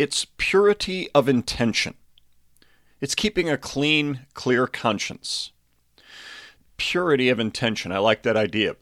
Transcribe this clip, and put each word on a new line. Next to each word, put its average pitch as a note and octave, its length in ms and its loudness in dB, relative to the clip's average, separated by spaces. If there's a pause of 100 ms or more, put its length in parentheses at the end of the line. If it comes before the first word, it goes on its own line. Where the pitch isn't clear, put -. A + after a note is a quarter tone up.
it's - 260 -6 (100)
purity G3 800 2
of C3+ 140 6
intention. A#2+ 640 0 (1080)
It's C#3+ 140 -4
keeping F3+ 340 -2
a C#3+ 100 0
clean, D3 760 -2
clear B2 320 0
conscience. - 840 -6 (1300)
Purity D3 500 2
of B2+ 100 2
intention. A2 540 -2
I G2 60 -2
like G#2+ 240 4
that A2+ 140 2
idea. G#2 460 0